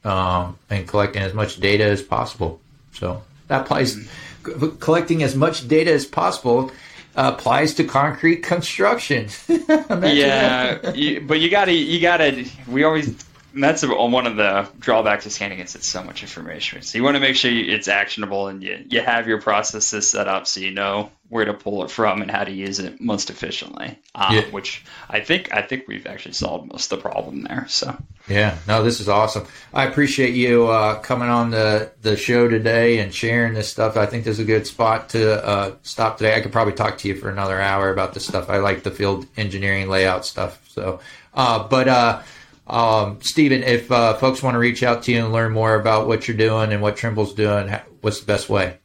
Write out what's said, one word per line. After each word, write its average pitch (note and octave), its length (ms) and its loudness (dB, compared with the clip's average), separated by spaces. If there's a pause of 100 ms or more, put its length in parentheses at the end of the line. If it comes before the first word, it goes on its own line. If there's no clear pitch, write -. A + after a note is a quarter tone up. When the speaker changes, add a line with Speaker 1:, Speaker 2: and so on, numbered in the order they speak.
Speaker 1:
um, F#2 540 0 (120)
and G2 180 -4
collecting G2+ 340 0
as F#2+ 120 -4
much G#2+ 260 -4
data G#2 260 4
as G2+ 160 2
possible. A2 580 -4 (340)
So F2+ 300 -6 (240)
that C3+ 140 0
applies. C3 340 0
Speaker 2:
Mm-hmm. G#2 100 -14
Speaker 1:
C-, - 680 -6 (100)
collecting E3 420 2
as C3+ 120 0
much C#3 340 0
data D#3 240 4
as C3+ 120 0
possible C3 640 0 (460)
applies C3 600 2
to D#3+ 100 2
concrete D3+ 580 2
construction. F3 880 0 (100)
<laughs> - 80 -16
Imagine B3 680 2
Speaker 2:
Yeah, C3 640 4
Speaker 1:
that. - 180 -6
Speaker 2:
you, D3 240 0
but D3+ 180 0
you E3 100 2
gotta, G3 220 4
you E3 300 0
gotta, D#3 440 2 (220)
we C3 160 0
always, D#3 240 2 (460)
and C#3 100 -2
that's D3+ 200 2
a, C#3 40 0
one A#2+ 400 2
of A2 80 -4
the G2 320 0 (120)
drawbacks A2 460 2
of G#2+ 60 -10
scanning G2 280 -8
is - 160 -14
it's - 120 -8
so F#2 160 -6
much - 200 -14
information. D#2+ 580 -10
So - 160 -8
you A#2+ 80 2
wanna C#3+ 160 4
make C3 160 2
sure B2 140 2
you, A2+ 220 0
it's G#2 140 -4
actionable G2 640 -2
and F#2+ 120 -12
you, F#2+ 280 -10
you A#2 100 0
have A#2 300 0
your A2 100 0
processes G#2+ 720 0
set G2+ 180 0
up F#2+ 180 -2
so - 140 -6
you F#2+ 120 -6
know G2+ 380 -4 (200)
where A2+ 160 0
to G#2 80 -2
pull G2+ 300 -6
it - 60 -8
from G#2 320 0
and F#2+ 80 -6
how G2+ 140 -2
to G2 80 -6
use G2 280 -6
it F#2 200 -10
most G#2 300 -4
efficiently. - 680 -10 (160)
Um, G2+ 220 2
Speaker 1:
Yeah. G#2+ 60 4 (100)
Speaker 2:
which - 320 -10 (260)
I G#2+ 120 -2
think, F#3 320 -2
I G#2 80 0
think B2+ 260 -8
we've - 180 -12
actually - 280 -14
solved - 380 -6
most - 200 -8
of G2 80 -6
the - 100 -8
problem - 340 -8
there. - 260 -8
So. - 260 -4 (320)
Speaker 1:
Yeah, G2+ 300 0 (100)
no, A2 160 2
this A#2 160 2
is G2+ 100 -4
awesome. G#2 360 2 (280)
I C3+ 120 0
appreciate C3+ 480 2
you, A#2+ 340 4
uh, G#2+ 320 2
coming B2 300 -2
on A#2 200 2
the, A2 420 0 (100)
the G#2+ 140 2
show A#2+ 320 4
today A2+ 520 4
and G2 140 -4
sharing A#2 400 0
this G#2+ 140 -4
stuff. A2+ 300 0
I G#2 80 4
think A2+ 180 -6
this A2+ 100 -2
is G#2 60 -4
a A2 60 0
good G#2+ 200 2
spot A2 440 0
to, G#2+ 360 2
uh, G2+ 360 -2
stop - 360 -2
today. A2 180 2
I A2 60 2
could G#2 100 -6
probably G#2+ 220 2
talk G#2+ 260 0
to - 80 -6
you G2 80 -2
for G2 140 -8
another G2 300 -2
hour G2 320 2
about F#2+ 220 -2
this F#2+ 120 -8
stuff. F#2 240 -4
I G2 80 2
like G2 260 0
the F#2+ 80 -4
field G2 340 -2 (100)
engineering G2 540 -2
layout F#2+ 360 2
stuff. - 340 -6 (100)
So, - 300 -6 (340)
uh, A#2 340 2
but, C3 200 4
uh, A#2+ 340 4 (460)
um, A2 540 2
Steven, C3 420 2
if, A#2+ 280 0
uh, A#2 220 4
folks C3 300 0
wanna B2 160 0
reach A#2+ 240 0
out A#2+ 200 2
to B2+ 80 -2
you A#2 140 2
and A2 80 -2
learn A2+ 180 0
more A2 240 2
about G#2+ 320 2
what A2+ 200 0
you're A2 100 -4
doing A2 340 2
and G2+ 100 0
what G#2 140 0
Trimble's G#2+ 380 -2
doing, G#2 360 0
ha-, G#2 140 -6 (180)
what's G#2 200 -2
the - 60 -16
best G2+ 200 0
way? F#2+ 380 0